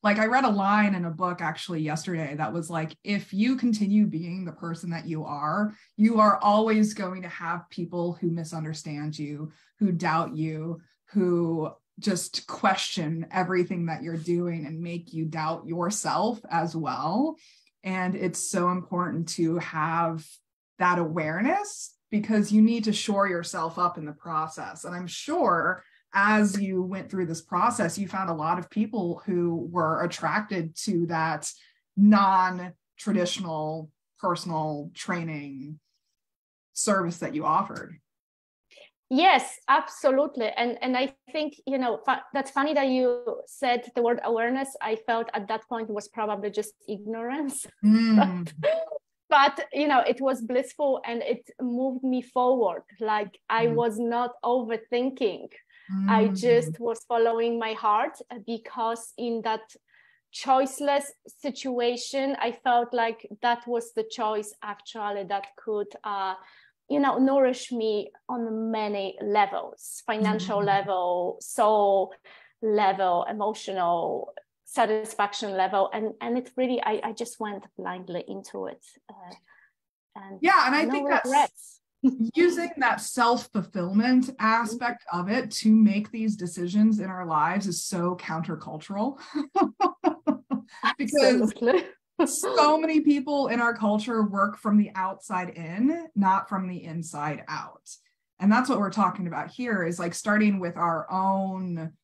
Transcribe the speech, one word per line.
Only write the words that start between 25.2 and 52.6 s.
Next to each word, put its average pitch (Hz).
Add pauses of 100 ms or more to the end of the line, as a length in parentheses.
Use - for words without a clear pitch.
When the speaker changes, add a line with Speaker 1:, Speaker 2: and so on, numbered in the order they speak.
Speaker 1:
as 202
you 190
went 185
through 185
this 160
process, 185
you 196
found 190
a 165
lot 160
of 170
people 208
who 175
were 160
attracted 170 (100)
to 170
that 160 (460)
non-traditional 185 (280)
personal 160
training 151 (920)
service 185
that 160
you 151
offered. - (1120)
Speaker 2:
Yes, 285
absolutely. 269
And, 240
and 254
I 269 (180)
think, 302 (120)
you 269
know, 247
fu-, -
that's 269
funny 285
that 277
you 247
said 240
the 240
word 233
awareness. 233 (120)
I 226
felt 226
at 202
that 220
point 226
it 208
was 202
probably 208
just 208 (140)
ignorance. 226
<laughs> -
Speaker 1:
Mm. 208 (120)
Speaker 2:
But 587 (600)
but, 285 (140)
you 294
know, 269
it 240
was 262
blissful 254
and 233
it - (120)
moved 254
me 254
forward. 247 (160)